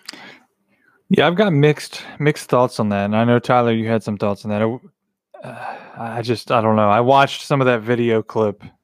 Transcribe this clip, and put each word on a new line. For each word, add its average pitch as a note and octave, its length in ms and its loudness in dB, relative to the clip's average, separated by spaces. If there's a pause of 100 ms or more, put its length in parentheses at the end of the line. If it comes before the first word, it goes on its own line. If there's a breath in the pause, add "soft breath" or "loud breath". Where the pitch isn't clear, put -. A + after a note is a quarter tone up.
(1080 loud breath)
Yeah, C3+ 180 2
I've F3 100 0
got G3+ 180 2
mixed, D3 500 0 (140)
mixed D3 320 -2
thoughts B2 280 2
on G#2+ 120 -2
that. G2+ 160 -2
And G#2+ 100 -2
I A2+ 80 2
know, A#2+ 140 4
Tyler, A#2+ 340 2
you A2+ 160 -2
had A2+ 140 -2
some G#2 160 -6
thoughts G2+ 260 -4
on G#2+ 60 -8
that. G#2 100 -2
I, - 880 -8
uh, - 280 -14 (200)
I A#2 240 -8
just, A#2 320 -4
I B2 80 2
don't A2 160 2
know. G#2+ 140 4
I G#2 100 4
watched C3+ 460 2
some C#3 160 0
of B2+ 40 2
that B2 140 2
video A2+ 420 0
clip G#2+ 400 -4 (220)